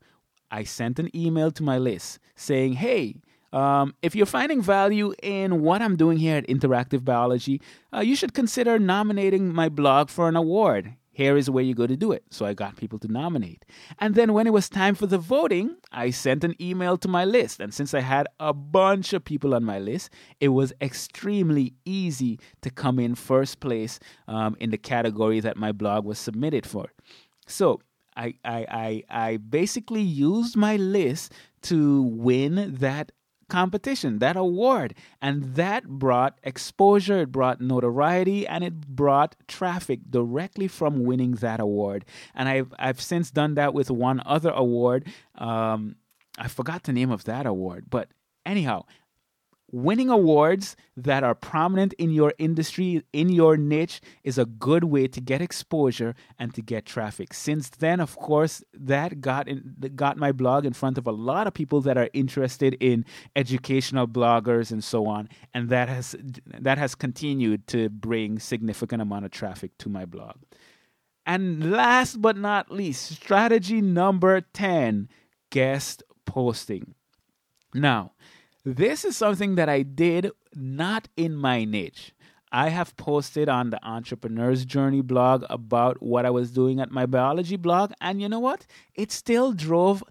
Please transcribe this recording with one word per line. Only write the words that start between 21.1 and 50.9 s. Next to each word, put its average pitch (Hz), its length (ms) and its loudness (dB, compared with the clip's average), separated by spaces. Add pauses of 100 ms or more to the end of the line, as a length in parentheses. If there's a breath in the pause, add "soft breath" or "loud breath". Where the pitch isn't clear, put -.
easy 156 540 -4 (240 soft breath)
to 131 80 -8
come 127 280 -2
in 120 180 0
first 135 440 0
place, 117 380 -4 (300 loud breath)
um, 110 320 -2
in 117 100 -4
the 107 80 -2
category 110 640 0
that 107 180 -4
my 107 140 -2
blog 104 340 -2
was 107 120 -8
submitted 123 460 -4
for. - 280 -10 (540 soft breath)
So - 340 2 (360)
I, 120 180 -8 (100)
I, 117 140 -6 (120)
I, 113 400 -6
I 113 280 -2
basically 185 640 -4
used 190 540 0
my 208 200 2
list 185 560 -2 (300 loud breath)
to 147 400 4
win 131 760 0
that 139 340 -4 (360)
competition, 185 720 -2
that 147 160 2
award. 185 580 0 (260 loud breath)
And 139 360 -4
that 202 320 0
brought 131 560 2
exposure, 196 800 2
it 131 100 -4
brought 127 280 0
notoriety, 147 840 2
and 170 160 -4
it 165 240 -8
brought 139 480 2 (140)
traffic 175 600 -6
directly 131 600 -4
from 147 340 -2
winning 127 300 0
that 113 260 -2
award. 101 460 -2 (280 loud breath)
And 131 160 -4
I've, 135 300 -2
I've 131 220 -2
since 170 320 -2
done 151 220 0
that 143 200 0
with 139 160 0
one 127 340 0
other 156 260 0
award. 123 580 2 (260 loud breath)
Um, 110 640 -4 (420)
I - 80 -8
forgot 156 380 -6
the 147 80 -2
name 127 180 2
of 110 140 -4
that 120 200 -6
award, 92 460 -6
but 120 200 -4 (360)
anyhow, 170 380 -2 (880 soft breath)
winning 202 380 2
awards 180 640 6 (220 soft breath)